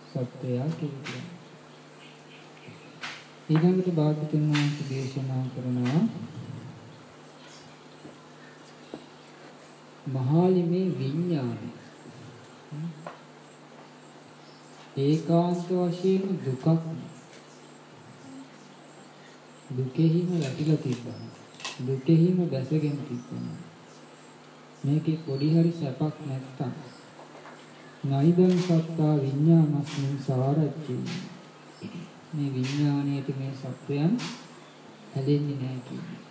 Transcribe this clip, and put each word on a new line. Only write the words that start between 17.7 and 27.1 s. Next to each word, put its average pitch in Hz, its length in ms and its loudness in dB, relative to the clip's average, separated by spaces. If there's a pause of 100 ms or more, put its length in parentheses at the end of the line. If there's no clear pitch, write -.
දුකෙහිම 160 640 2
වැටිලා 151 460 2
තිබ්බම, 117 440 -6 (580)
දුකෙහිම 160 640 4
බැසගෙන 143 540 -2
තිබ්බම, 120 480 -8 (1300)
මේකේ 156 380 0
පොඩි 135 320 -2
හරි 165 220 6
සැපක් 151 480 -4
නැත්තම්, 131 540 -6 (1300)